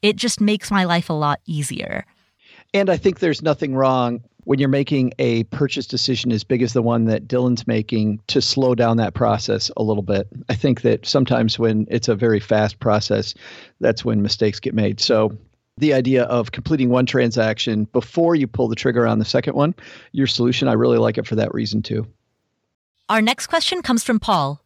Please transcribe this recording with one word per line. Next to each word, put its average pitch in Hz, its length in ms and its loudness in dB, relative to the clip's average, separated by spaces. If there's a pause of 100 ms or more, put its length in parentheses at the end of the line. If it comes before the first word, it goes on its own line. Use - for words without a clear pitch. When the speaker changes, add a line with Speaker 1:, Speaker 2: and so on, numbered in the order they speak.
Speaker 1:
It 208 120 2
just - 240 -4
makes 208 300 0
my 196 140 2
life 170 260 0
a 170 40 -2
lot 147 340 0
easier. - 580 -6 (680)
Speaker 2:
And 196 140 2
I 170 80 2
think - 220 0
there's 160 220 0
nothing 147 340 0
wrong 127 460 2 (240)
when 139 140 2
you're 139 80 2
making 139 520 2
a 117 260 2
purchase - 420 -2
decision 123 420 -2
as 110 140 0
big 123 180 0
as 120 120 0
the 123 80 2
one 117 240 2
that 110 240 -2
Dylan's 123 360 0
making 110 640 -2
to 135 140 2
slow 127 340 0
down 117 220 2
that 110 160 0
process 110 640 0
a 110 60 -2
little 104 200 0
bit. 101 240 -2 (220)
I 117 60 0
think 123 260 0
that 117 240 0
sometimes 120 520 0
when 110 320 0
it's 113 200 -2
a 113 60 2
very 110 260 2
fast 107 400 0
process, 104 540 0 (440)
that's 113 240 0
when 110 180 0
mistakes 104 380 0
get 131 140 -6
made. 104 260 0
So 110 320 2 (460)
the 147 160 2
idea 131 300 2
of 120 280 -2
completing 131 380 0
one 127 160 4
transaction 110 880 0
before 170 420 0
you 143 120 0
pull 123 200 -2
the 113 80 -2
trigger 120 320 0
on 113 100 0
the 110 80 0
second - 300 -2
one, 147 200 0 (360)
your 135 160 0
solution, 123 400 0
I 123 60 2
really 120 240 2
like 113 200 2
it 113 80 -4
for 113 100 -6
that 110 180 -2
reason 110 280 -4
too. 110 240 -6 (1000)
Speaker 1:
Our 220 140 2
next 233 260 0
question 339 340 -2
comes 233 220 0
from 220 160 0
Paul. 147 460 -2